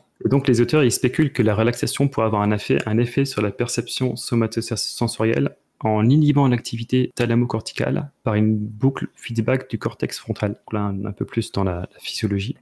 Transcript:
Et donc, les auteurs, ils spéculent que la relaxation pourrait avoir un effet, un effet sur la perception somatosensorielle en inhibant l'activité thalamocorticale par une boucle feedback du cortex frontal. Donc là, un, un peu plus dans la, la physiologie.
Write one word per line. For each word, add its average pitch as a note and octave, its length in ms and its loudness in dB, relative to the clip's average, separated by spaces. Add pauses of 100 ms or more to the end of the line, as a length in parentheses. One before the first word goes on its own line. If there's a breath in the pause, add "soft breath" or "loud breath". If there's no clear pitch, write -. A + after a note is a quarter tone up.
(240)
Et - 40 2
donc, C3+ 180 2
les A#2+ 140 4
auteurs, D3 240 4
ils A#2 80 4
spéculent C3+ 400 0
que - 100 0
la G#2+ 140 4
relaxation A#2+ 500 0
pourrait A#2+ 200 0
avoir G#2 160 2
un G#2 100 2
effet, C3 340 0
un G#2+ 120 0
effet B2 260 2
sur C3+ 180 -4
la G#2 80 0
perception A#2+ 640 -4
somatosensorielle A#2 1400 -2 (240)
en G#2+ 280 2
inhibant C#3+ 400 4
l'activité B2 680 -2
thalamocorticale A#2+ 920 0 (140)
par A2 80 0
une G#2+ 240 2
boucle G#2+ 580 -2
feedback A#2+ 540 -2
du G#2+ 100 -4
cortex - 400 -4
frontal. G#2 340 -4
Donc - 200 -14
là, G#2+ 80 -2
un, G2 240 -4
un G2+ 80 -6
peu G#2+ 140 -6
plus - 260 -4
dans G2 120 0
la, F2 160 -2
la - 180 -12
physiologie. G2+ 640 -4